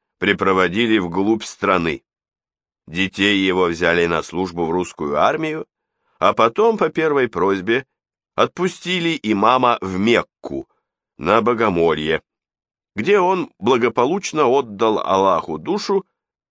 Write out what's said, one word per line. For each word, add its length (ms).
припроводили 800
вглубь 460
страны. 600
Детей 580
его 200
взяли 400
на 180
службу 400
в 80
русскую 460
армию, 500
а 140
потом 460
по 100
первой 400
просьбе 580
отпустили 880
имама 600
в 180
Мекку, 680
на 240
Богомолье, 800
где 240
он 400
благополучно 880
отдал 520
Аллаху 580
душу, 480